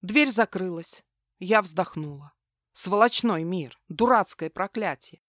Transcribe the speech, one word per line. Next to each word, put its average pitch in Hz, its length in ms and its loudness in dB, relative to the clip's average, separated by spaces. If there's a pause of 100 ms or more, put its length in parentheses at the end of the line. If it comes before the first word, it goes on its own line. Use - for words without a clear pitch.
Дверь 269 280 4
закрылась. 185 760 -4 (340)
Я 208 220 4
вздохнула. 156 720 -6 (400)
Сволочной 208 720 2
мир, 170 420 -6
дурацкое 202 640 0
проклятие. 190 800 -8